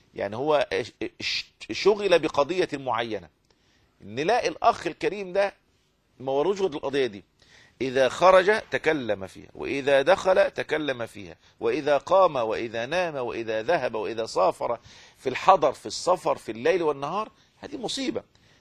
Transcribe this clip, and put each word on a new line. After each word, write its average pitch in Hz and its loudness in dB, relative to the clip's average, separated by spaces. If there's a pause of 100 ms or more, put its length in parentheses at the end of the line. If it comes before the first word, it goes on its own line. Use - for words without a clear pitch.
(120)
يعني 101 -6
هو 143 2 (140)
ش-، 113 -8 (280)
ش-، - -6 (260)
شغل 196 4
بقضية 156 0
معينة. 117 -4 (720)
نلاقي 156 -2
الأخ 175 0
الكريم 180 -6
ده 196 0 (640)
ما 131 -6
وروش 175 0
غير 190 0
القضية 139 -2
دي، 101 -14 (580)
إذا 127 2
خرج 190 6 (100)
تكلم 120 -2
فيها، - -20
وإذا 135 0
دخل 190 4
تكلم 131 -4
فيها، 95 -14 (240)
وإذا 139 2
قام، 180 4
وإذا 113 -4
نام، 165 -4
وإذا 110 -4
ذهب، 123 -2
وإذا 110 -4
سافر، 139 -2 (380)
في - -8
الحضر، 151 4
في - -10
السفر، 160 -2
في - -10
الليل 160 0
والنهار. 156 -4 (280)
هذه 294 -14
مصيبة، 254 -6 (380)